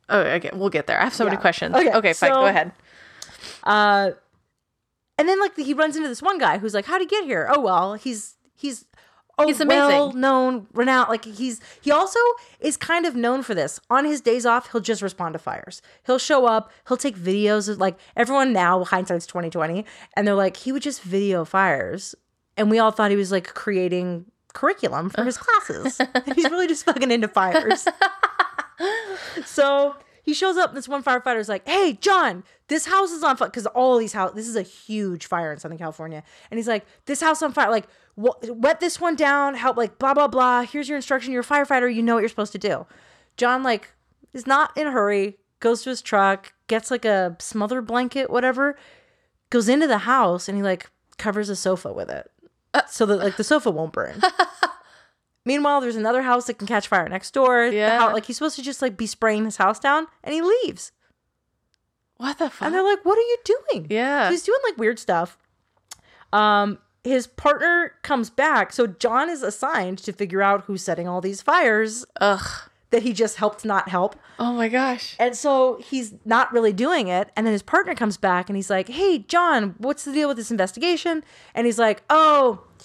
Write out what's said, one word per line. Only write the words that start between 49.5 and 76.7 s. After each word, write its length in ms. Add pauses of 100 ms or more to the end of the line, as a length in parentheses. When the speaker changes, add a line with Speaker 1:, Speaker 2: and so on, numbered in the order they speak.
Speaker 2:
goes 180
into 180
the 120
house, 500
and 80
he, 60
like, 280 (280)
covers 300
a 80
sofa 360
with 180
it 200 (420)
Speaker 1:
Uh. 160
Speaker 2:
so 180
that, 100
like, 200
the 80
sofa 260
won't 220
burn. 340
Speaker 1:
<laughs> 60 (1120)
Speaker 2:
Meanwhile, 360
there's 140
another 260
house 240
that 80
can 120
catch 220
fire 180
next 260
door. 360
The 80
Speaker 1:
Yeah. 220 (100)
Speaker 2:
hou-, 60
like, 100
he's 140
supposed 180
to 60
just, 180
like, 160
be 100
spraying 380
this 140
house 200
down, 280 (160)
and 100
he 80
leaves. 500 (1300)
Speaker 1:
What 220
the 100
fuck? 180
Speaker 2:
And 80
they're 80
like, 220
"What 140
are 20
you 240
doing?" 460
Speaker 1:
Yeah. 380
Speaker 2:
So 20
he's 140
doing, 200
like, 140
weird 200
stuff. 380 (960)
Um, 460 (240)
his 240
partner 640 (100)
comes 280
back. 420
So 140
John 420
is 140
assigned 560
to 160
figure 260
out 240
who's 180
setting 260
all 120
these 220
fires 640 (160)
Speaker 1:
Ugh. 260 (400)
Speaker 2:
that 140
he 100
just 240
helped 300
not 240
help. 260 (220)
Speaker 1:
Oh 160
my 160
gosh. 480
Speaker 2:
And 180
so 480
he's 300 (100)
not 300
really 180